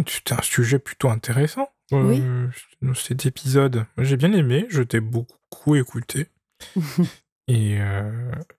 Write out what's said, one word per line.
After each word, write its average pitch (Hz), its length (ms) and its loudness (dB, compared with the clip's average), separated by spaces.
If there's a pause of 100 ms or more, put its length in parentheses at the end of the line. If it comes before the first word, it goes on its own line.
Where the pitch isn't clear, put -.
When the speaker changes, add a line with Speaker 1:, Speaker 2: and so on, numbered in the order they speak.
Speaker 1:
c'était - 280 -6
un - 80 0
sujet 123 360 2
plutôt - 300 -2
intéressant, 131 600 0 (240)
euh, 139 100 4
Speaker 2:
Oui. 131 200 4 (600)
Speaker 1:
dans 131 120 0
cet 127 320 -4
épisode. 131 600 2 (100)
Moi, 123 80 0
j'ai 135 120 2
bien 160 160 4
aimé, 156 360 2
je 151 140 0
t'ai 117 180 0
beaucoup 117 760 -2
écouté. 135 520 -4 (460)
Speaker 2:
<laughs> - 760 -4
Speaker 1:
Et, 104 320 2
euh, 104 500 -4 (280)